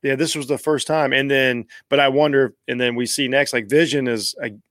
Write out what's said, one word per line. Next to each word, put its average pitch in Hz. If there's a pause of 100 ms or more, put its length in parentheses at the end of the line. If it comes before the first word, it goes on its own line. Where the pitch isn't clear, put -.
yeah, 135
this 156
was 139
the 139
first 147
time. 151
And 139
then, 127 (240)
but 143
I 139
wonder, 139 (140)
and 123
then 120
we 120
see 135
next, 135
like, 110
Vision 143
is, 110
uh, 117 (220)